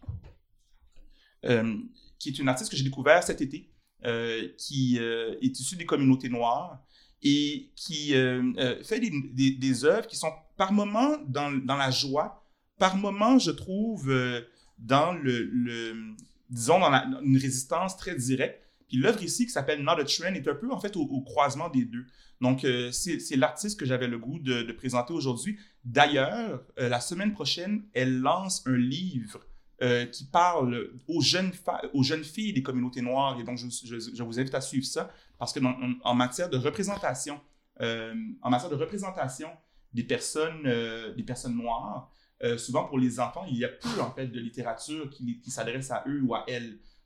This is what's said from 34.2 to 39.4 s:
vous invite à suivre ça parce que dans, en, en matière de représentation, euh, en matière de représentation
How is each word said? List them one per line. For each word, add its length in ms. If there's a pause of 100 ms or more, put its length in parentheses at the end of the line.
vous 160
invite 160
à 60
suivre 260
ça 240 (280)
parce 140
que 80
dans, 100
en, 320
en 120
matière 360
de 60
représentation, 840 (400)
euh, 340 (280)
en 80
matière 200
de 60
représentation 760 (420)